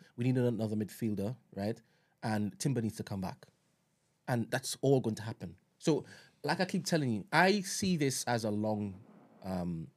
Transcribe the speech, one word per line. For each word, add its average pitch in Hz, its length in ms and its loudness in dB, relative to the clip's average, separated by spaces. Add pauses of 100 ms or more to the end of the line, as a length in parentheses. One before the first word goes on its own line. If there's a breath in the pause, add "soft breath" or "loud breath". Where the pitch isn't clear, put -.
(160 soft breath)
We 123 80 -2
need 127 120 4
another 113 400 2
midfielder, 107 580 -2 (220)
right? 107 240 -2 (420)
And 107 360 -2
Timber 123 240 0
needs 107 160 -2
to 104 40 -8
come 98 200 -6
back. - 240 -8 (840)
And 120 220 0
that's - 320 -4
all 135 180 6
going 110 160 -2
to 113 60 -12
happen. 98 320 -8 (240)
So, - 260 2 (380 soft breath)
like 165 180 -2
I 185 60 2
keep 180 180 -2
telling 147 260 2
you, 104 220 0
I 190 300 6
see 185 340 0
this 135 280 0
as 117 200 0
a 107 60 2
long, 104 440 -2 (480)
um, 87 440 -4 (100)